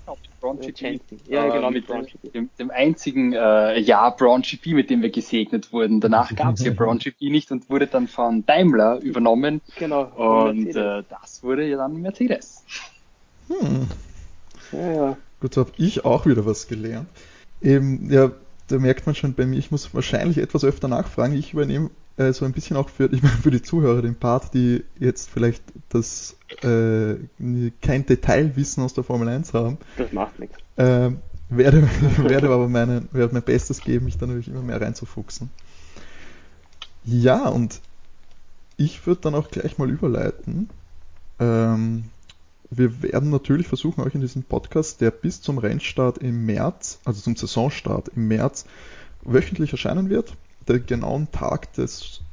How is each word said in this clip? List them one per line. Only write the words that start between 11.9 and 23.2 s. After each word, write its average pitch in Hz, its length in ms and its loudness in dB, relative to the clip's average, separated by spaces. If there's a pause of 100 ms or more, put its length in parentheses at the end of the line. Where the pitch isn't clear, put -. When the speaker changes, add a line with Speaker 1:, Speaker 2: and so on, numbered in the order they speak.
Speaker 1:
Mercedes. 202 640 -4 (840)
Speaker 3:
Hm. 139 400 -2 (840)
Speaker 2:
Ja, 170 200 -4
ja. 143 240 0 (240)
Speaker 3:
Gut, - 160 -4
hab 127 220 2
ich 170 260 0
auch 127 220 2
wieder 113 180 4
was 104 240 -2
gelernt. 113 400 -8 (540)
Eben, 135 480 2
ja, 135 200 8 (380)
da 135 100 0
merkt 127 280 2
man 151 80 0
schon 135 200 -2
bei 131 120 0
mir, 131 120 0
ich 135 120 -6
muss - 240 -4
wahrscheinlich - 440 0
etwas - 260 0
öfter 139 220 0
nachfragen. 131 480 -2
Ich 143 180 -4
übernehme 147 380 -2 (260)
äh, 135 160 2
so 131 120 -2
ein 131 80 -2
bisschen 151 240 -4
auch 135 120 0
für, - 180 0
<laughs> - 60 0
ich 123 100 2